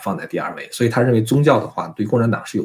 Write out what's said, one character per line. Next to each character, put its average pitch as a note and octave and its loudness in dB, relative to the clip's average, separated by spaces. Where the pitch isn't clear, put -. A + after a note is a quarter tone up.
放 F#2 -4
在 - -10
第 F2 -6
二 E2 -6
位。 - -14
所 A#2+ 0
以 A#2 2
他 A#2+ 0
认 B2+ 4
为 A2 4
宗 C#3 2
教 C#3 6
的 - -4
话， E2 -6
对 G#2 -4
共 A#2 0
产 A2+ 2
党 - -2
是 - -6
有 F#2 -2